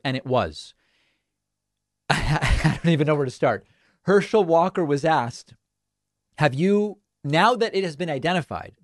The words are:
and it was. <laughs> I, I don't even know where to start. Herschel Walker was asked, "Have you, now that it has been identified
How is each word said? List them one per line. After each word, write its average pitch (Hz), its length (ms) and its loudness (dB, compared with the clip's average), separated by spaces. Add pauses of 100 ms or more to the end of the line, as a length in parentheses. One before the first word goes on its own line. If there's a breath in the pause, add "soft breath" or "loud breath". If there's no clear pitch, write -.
and 131 140 -4
it - 80 -10
was. 110 480 -2 (720)
<laughs> - 640 -20
I, 139 540 0
I 156 200 0
don't 170 80 2
even 151 160 2
know 151 80 2
where 143 100 -2
to 127 60 -6
start. 117 340 -2 (380)
Herschel 202 400 2
Walker 170 400 2
was 143 220 -2
asked, 139 500 -2 (840)
"Have 147 160 2
you, 202 460 0 (240)
now 175 320 2
that 220 180 -2
it 196 120 -2
has 160 100 -8
been 170 140 -6
identified 151 640 -4 (100)